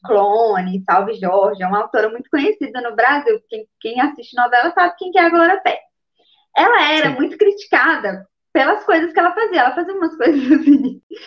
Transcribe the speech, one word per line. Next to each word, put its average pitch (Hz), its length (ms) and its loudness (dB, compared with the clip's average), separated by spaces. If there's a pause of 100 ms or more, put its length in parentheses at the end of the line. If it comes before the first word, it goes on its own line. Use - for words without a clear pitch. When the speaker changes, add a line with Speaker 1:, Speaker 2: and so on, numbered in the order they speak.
Speaker 1:
Clone, 202 880 0
Salve 202 260 0
Jorge, 190 480 -2
é 180 40 -4
uma 202 160 -2
autora 214 260 -2
muito 233 220 -10
conhecida 285 500 -2
no 233 160 -8
Brasil. 240 440 0 (100)
Quem, 214 160 -12 (140)
quem 233 200 -8
assiste - 340 -6
novela 247 380 0
sabe 349 260 0
quem 370 120 -10
que 370 80 2
é 339 80 4
a 339 40 2
Glória 339 320 2
Pérez. - 180 -2 (760)
Ela 349 360 4
era 311 180 0
Speaker 2:
Sim. 262 60 -8
Speaker 1:
muito - 220 -4
criticada 269 880 0 (260)
pelas 330 320 0
coisas 339 280 0
que - 60 0
ela 349 160 2
fazia. 415 260 -2
Ela 254 140 2
fazia 349 200 -6
umas 349 220 -4
<laughs> - 20 -20
coisas 269 420 2
assim, - 420 2 (240)